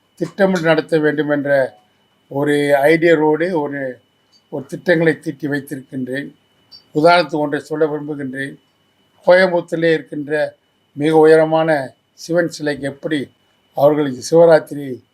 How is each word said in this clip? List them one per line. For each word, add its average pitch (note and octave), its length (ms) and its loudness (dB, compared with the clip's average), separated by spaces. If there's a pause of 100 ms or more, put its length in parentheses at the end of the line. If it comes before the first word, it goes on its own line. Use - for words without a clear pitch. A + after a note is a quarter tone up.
(200)
திட்டமிட்டு F3+ 520 -2
நடத்த D#3 280 0
வேண்டும் D3 360 0
என்ற C#3+ 160 -2 (800)
ஒரு D3 240 0 (260)
ஐடியாவோடு D#3 720 2
ஒரு, C#3+ 280 -4 (680)
ஒரு C#3 140 -10
திட்டங்களை E3 540 2
தீட்டி D3+ 280 -10
வைத்திருக்கின்றேன். C#3 800 -8 (680)
உதாரணத்துக்கு D#3 500 2
ஒன்றை - 140 -6
சொல்ல D#3 260 -4
விரும்புகின்றேன். C#3+ 720 -8 (720)
கோயம்புத்தூரிலே F3 680 2
இருக்கின்ற D3 400 -6 (640)
மிக D3 220 0
உயரமான D#3+ 520 4 (440)
சிவன் E3 420 -4
சிலைக்கு D3 320 -6
எப்படி D3 320 -6 (580)
அவர்கள் C#3+ 340 2 (180)
சிவராத்திரி D#3 560 4 (280)